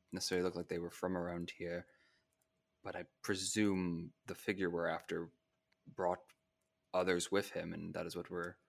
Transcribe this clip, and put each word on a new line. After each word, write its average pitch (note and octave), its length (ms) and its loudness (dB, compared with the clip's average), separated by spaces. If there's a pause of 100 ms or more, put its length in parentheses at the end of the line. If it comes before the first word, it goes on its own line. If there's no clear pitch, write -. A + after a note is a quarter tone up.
(120)
necessarily F2+ 320 2
look F2 120 0
like E2+ 120 -4
they F2 120 -2
were E2+ 100 -4
from F#2 280 -2
around F2 400 -4
here. F2 280 -4 (1000)
But F2+ 120 -8
I F2+ 100 -8 (160)
presume F#2 880 2 (140)
the - 100 -8
figure F#2+ 340 0
we're E2+ 180 2
after E2+ 420 -2 (680)
brought F2+ 240 2 (760)
others F2+ 380 4
with G2 200 4
him, E2+ 220 -4
and E2+ 200 -6
that E2+ 120 -2
is E2+ 100 -8
what F2 140 -6
we're F2 260 -4 (120)